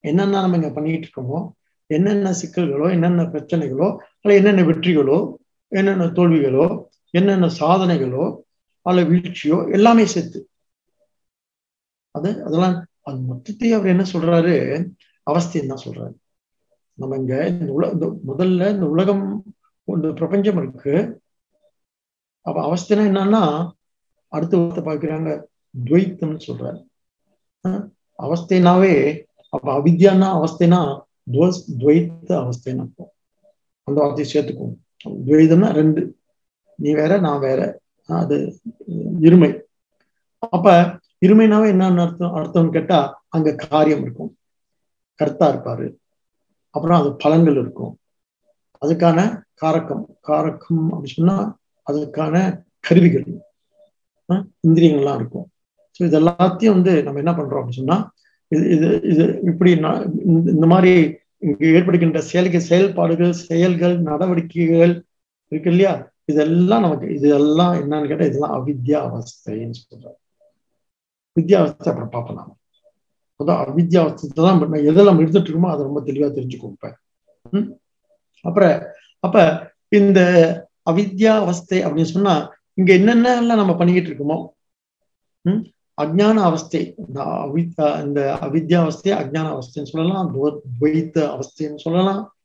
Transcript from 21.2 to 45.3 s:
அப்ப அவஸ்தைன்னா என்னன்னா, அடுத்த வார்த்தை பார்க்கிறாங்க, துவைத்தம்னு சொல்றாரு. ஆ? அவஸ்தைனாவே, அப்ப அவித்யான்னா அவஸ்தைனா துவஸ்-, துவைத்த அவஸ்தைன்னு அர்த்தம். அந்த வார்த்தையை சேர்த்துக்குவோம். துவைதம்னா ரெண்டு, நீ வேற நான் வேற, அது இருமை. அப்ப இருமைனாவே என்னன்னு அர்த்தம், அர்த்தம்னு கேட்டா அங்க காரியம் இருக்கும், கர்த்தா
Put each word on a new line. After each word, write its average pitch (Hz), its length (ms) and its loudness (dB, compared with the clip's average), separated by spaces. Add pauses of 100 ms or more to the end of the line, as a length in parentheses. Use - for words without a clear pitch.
அப்ப 156 340 -6
அவஸ்தைன்னா 202 280 -2
என்னன்னா, 190 680 0 (580)
அடுத்த 165 280 -4
வார்த்தை 170 280 -2
பார்க்கிறாங்க, 156 580 -8 (420)
துவைத்தம்னு 160 640 -2
சொல்றாரு. - 380 -12 (840)
ஆ? 202 220 -6 (300)
அவஸ்தைனாவே, 170 1040 2 (260)
அப்ப 135 300 -6
அவித்யான்னா 185 520 4
அவஸ்தைனா 165 680 0 (320)
துவஸ்-, 160 460 -2
துவைத்த 160 500 0
அவஸ்தைன்னு 127 520 -6
அர்த்தம். 123 320 -16 (720)
அந்த 143 180 -4
வார்த்தையை 143 260 -2
சேர்த்துக்குவோம். 127 840 -8 (180)
துவைதம்னா 160 460 6
ரெண்டு, 156 440 0 (600)
நீ 147 160 -2
வேற 156 260 2
நான் 147 220 -2
வேற, 135 400 -4 (240)
அது 160 560 -4 (600)
இருமை. 165 400 6 (800)
அப்ப 175 600 4 (280)
இருமைனாவே 214 440 6
என்னன்னு 185 300 2
அர்த்தம், 175 340 -4
அர்த்தம்னு 160 360 0
கேட்டா 156 580 -2
அங்க 156 260 -2
காரியம் 151 480 0
இருக்கும், - 340 -12 (800)
கர்த்தா 165 340 0